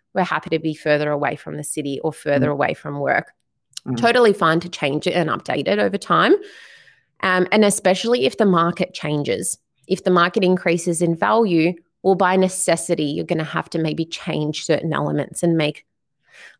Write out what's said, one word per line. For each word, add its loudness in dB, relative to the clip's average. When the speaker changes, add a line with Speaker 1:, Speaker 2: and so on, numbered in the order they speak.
Speaker 1:
We're 0
happy -4
to 0
be -4
further 0
away -2
from -12
the -10
city -6
or -2
further 0
Speaker 2:
Mm. -2
Speaker 1:
away -2
from -10
work." -2
Speaker 2:
Mm. -4
Speaker 1:
Totally 4
fine 2
to -12
change -4
it -2
and 0
update -4
it 0
over 0
time. 4
Um, 2
and 6
especially 2
if -2
the 4
market 2
changes, -4
if -2
the 2
market 2
increases 0
in 0
value, 2
well, 4
by 2
necessity, 0
you're -4
gonna -2
have -6
to -4
maybe -2
change -6
certain 0
elements -4
and 2
make, -2